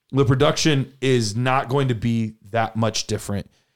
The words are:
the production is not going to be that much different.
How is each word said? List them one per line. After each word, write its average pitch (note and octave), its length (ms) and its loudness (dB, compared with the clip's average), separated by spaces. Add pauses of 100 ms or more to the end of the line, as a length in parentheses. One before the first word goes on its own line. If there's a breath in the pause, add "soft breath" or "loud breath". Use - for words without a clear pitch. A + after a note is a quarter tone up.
(100)
the C3+ 160 2
production C#3+ 720 2
is A#2+ 340 0
not B2+ 340 0
going C#3 200 0
to B2+ 60 0
be A2+ 400 -2 (160)
that A2+ 260 -2
much A2 300 -2
different. G2+ 440 -6 (260)